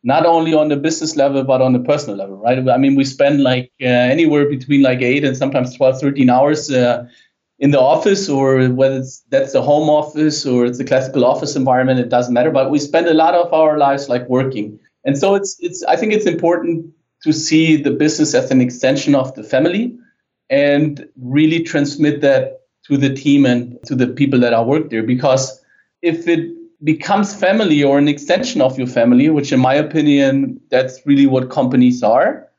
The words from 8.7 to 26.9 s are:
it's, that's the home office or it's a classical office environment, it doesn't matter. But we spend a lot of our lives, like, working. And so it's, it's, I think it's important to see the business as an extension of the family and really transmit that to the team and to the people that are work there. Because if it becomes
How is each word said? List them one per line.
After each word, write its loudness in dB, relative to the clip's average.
it's, -14
that's 0
the 0
home 0
office -2
or 2
it's -6
a -6
classical 0
office -2
environment, 0
it -4
doesn't -2
matter. 0
But 0
we 0
spend -2
a 2
lot 2
of 0
our 2
lives, 0
like, -4
working. -4
And -2
so 2
it's, -4
it's, -10
I 2
think -2
it's 0
important -2
to 0
see 2
the -2
business 0
as -2
an 4
extension 0
of -2
the -16
family -2
and 0
really 0
transmit -2
that 0
to -2
the 0
team 2
and -2
to -6
the 0
people 0
that 2
are 2
work -2
there. -4
Because -2
if -2
it -2
becomes -2